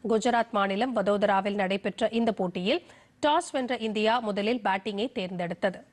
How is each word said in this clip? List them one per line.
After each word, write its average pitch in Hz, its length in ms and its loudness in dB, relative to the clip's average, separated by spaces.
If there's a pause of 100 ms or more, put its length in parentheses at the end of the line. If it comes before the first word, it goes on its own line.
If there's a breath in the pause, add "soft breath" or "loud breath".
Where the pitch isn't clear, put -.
குஜராத் 226 420 2
மாநிலம் 208 440 0
வதோதராவில் 202 580 2
நடைபெற்ற 196 580 0
இந்த 233 200 2
போட்டியில் 196 520 -2 (420 loud breath)
டாஸ் 320 260 2
வென்ற 254 240 -2
இந்தியா 220 440 0
முதலில் 214 440 0
பேட்டிங்கை 202 480 -2
தேர்ந்தெடுத்தது. 180 800 -4